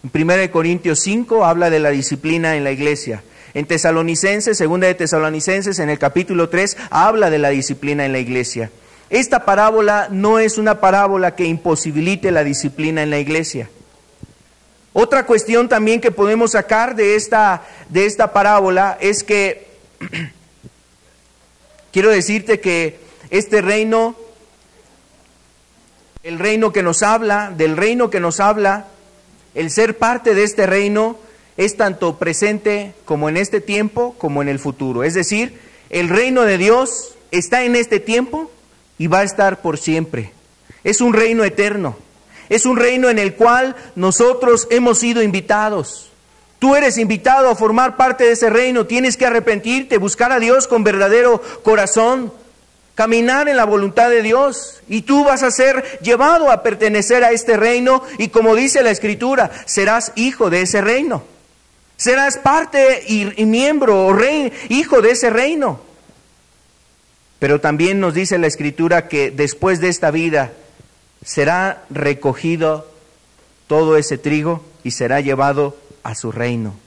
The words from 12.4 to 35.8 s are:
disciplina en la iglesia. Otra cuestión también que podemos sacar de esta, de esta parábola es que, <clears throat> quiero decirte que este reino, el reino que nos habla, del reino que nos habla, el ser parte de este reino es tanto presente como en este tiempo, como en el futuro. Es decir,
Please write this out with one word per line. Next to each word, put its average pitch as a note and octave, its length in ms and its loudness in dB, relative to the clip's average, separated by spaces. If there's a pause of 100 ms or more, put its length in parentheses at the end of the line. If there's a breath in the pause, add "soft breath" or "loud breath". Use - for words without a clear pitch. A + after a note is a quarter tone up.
disciplina D3+ 580 -4
en D3+ 80 -2
la D3 80 -2
iglesia. D3 500 -6 (1200)
Otra A#3+ 340 2
cuestión A#3 420 2
también A3 320 2
que A3+ 120 2
podemos G#3+ 400 0
sacar A3 420 0
de G#3 220 2
esta, G#3 480 0 (240 loud breath)
de F#3 180 2
esta G#3+ 260 0
parábola G3 680 2
es G3+ 240 -2
que, G3+ 420 -2 (320)
<clears throat> E3 320 -12 (1600)
quiero G3 180 4
decirte G#3+ 500 0
que E3+ 400 -4 (300 loud breath)
este G#3 300 0
reino, A3 540 0 (2000)
el E3 160 -12
reino G#3+ 340 0
que G3 120 0
nos E3+ 180 -2
habla, G#3 540 0
del D#3 200 2
reino A3+ 320 0
que G3 120 -4
nos E3+ 180 -2
habla, G#3 480 0 (680)
el D#3+ 160 -6
ser A3 260 0
parte A#3 380 0
de G3+ 100 4
este G#3 220 0
reino G#3 500 0 (400 soft breath)
es G#3 220 -2
tanto F3+ 400 -2
presente G#3 760 -2 (140)
como D3+ 240 -2
en D#3+ 80 -2
este G3+ 240 -2
tiempo, G#3+ 560 -4
como C#3+ 240 -4
en C#3+ 60 -4
el C#3 100 -4
futuro. C3 440 -6
Es D#3+ 120 -2
decir, G#3+ 440 -4 (300 loud breath)